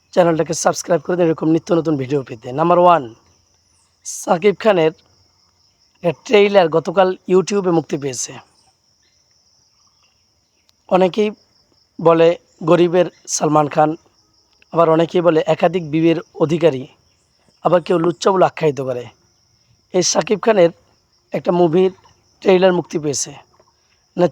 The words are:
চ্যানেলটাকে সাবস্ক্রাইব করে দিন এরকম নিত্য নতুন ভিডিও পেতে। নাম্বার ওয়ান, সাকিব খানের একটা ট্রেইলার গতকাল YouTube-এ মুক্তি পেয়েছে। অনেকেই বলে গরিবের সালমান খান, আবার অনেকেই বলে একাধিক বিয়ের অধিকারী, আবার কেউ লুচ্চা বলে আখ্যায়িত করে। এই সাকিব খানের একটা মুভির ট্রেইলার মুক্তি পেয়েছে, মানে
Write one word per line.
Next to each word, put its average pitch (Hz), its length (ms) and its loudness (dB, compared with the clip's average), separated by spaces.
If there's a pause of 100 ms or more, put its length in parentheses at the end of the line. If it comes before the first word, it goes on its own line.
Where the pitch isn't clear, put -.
(140)
চ্যানেলটাকে 170 400 0
সাবস্ক্রাইব 170 480 -2
করে 180 140 -4
দিন 175 100 2
এরকম 160 240 -2
নিত্য 160 280 -2
নতুন 156 240 -2
ভিডিও 139 260 -4
পেতে। 127 240 -16
নাম্বার 170 280 0
ওয়ান, 170 240 4 (1040)
সাকিব 190 560 -2
খানের 170 300 2 (1120)
একটা 170 80 0 (120)
ট্রেইলার 202 520 4
গতকাল 185 320 0 (240)
YouTube-এ 185 460 0
মুক্তি 156 240 -4
পেয়েছে। 135 300 -10 (2500)
অনেকেই 185 420 0 (680)
বলে 165 300 4 (420)
গরিবের 175 360 2 (280)
সালমান 151 340 0
খান, 151 220 0 (840)
আবার 165 220 2
অনেকেই 165 320 0
বলে 160 140 2 (140)
একাধিক 175 360 -2
বিয়ের 160 280 0 (260)
অধিকারী, 147 380 0 (840)
আবার 175 220 2
কেউ 185 120 0
লুচ্চা 170 320 -2
বলে 185 160 2
আখ্যায়িত 143 420 -2
করে। 123 160 -8 (920)
এই 180 180 2
সাকিব 180 320 -2
খানের 190 260 4 (640)
একটা 190 200 -4
মুভির 180 400 2 (500)
ট্রেইলার 185 360 4
মুক্তি - 200 -8
পেয়েছে, 147 340 -6 (840)
মানে 175 160 2